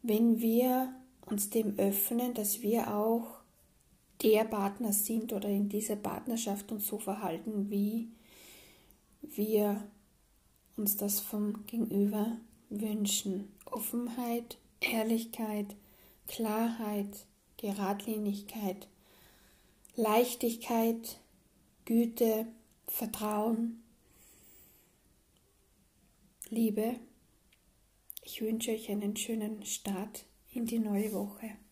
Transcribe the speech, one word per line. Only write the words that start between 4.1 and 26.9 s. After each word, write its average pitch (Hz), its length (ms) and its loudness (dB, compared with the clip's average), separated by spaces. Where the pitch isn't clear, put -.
der 214 220 8
Partner 208 480 0
sind 226 400 0
oder 208 160 -2
in 202 200 2
dieser 208 280 -2
Partnerschaft 214 760 -4
uns 208 160 -4
so 202 120 -4
verhalten, 202 720 -2
wie 208 380 0
wir 208 600 2
uns 208 200 0
das 202 240 -2
vom 208 460 -4
Gegenüber 214 720 0
wünschen. 202 800 -2
Offenheit, 233 920 -4
Ehrlichkeit, 220 960 0
Klarheit, 214 1000 -2
Geradlinigkeit, 202 1300 -4
Leichtigkeit, 226 1300 2
Güte, 226 600 4
Vertrauen, 220 960 0
Liebe. 226 480 0